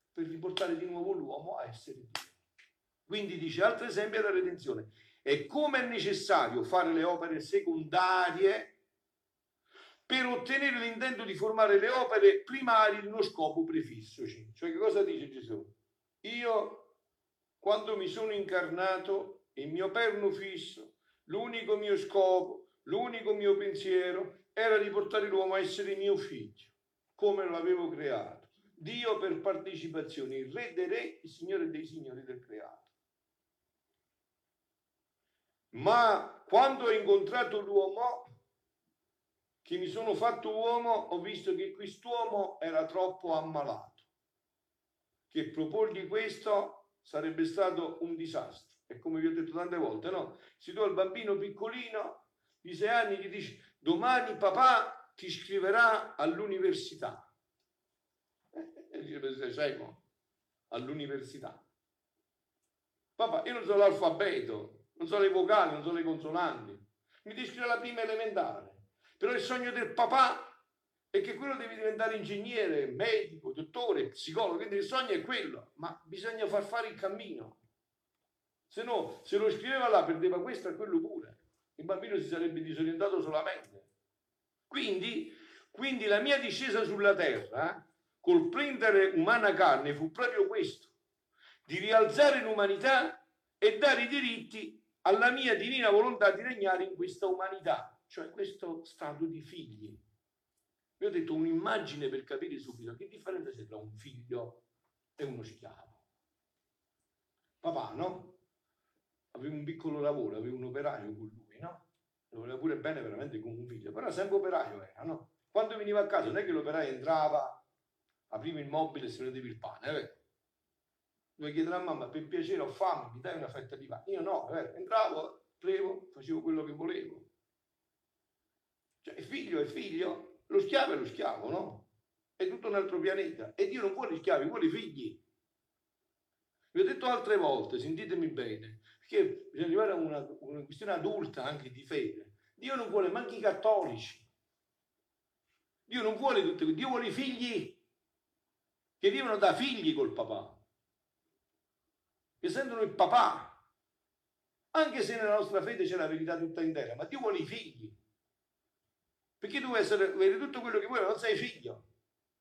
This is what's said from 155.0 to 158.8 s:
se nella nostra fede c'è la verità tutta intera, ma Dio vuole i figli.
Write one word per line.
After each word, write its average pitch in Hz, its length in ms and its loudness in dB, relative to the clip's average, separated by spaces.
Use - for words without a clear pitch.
se 233 140 -2
nella 214 200 2
nostra 196 260 2
fede 185 240 -2
c'è 175 100 -2
la 160 120 0
verità 160 300 -2
tutta 165 240 -4
intera, 143 340 -2
ma 131 100 -8
Dio 277 140 -8
vuole 208 200 0
i 156 60 -2
figli. 131 440 -12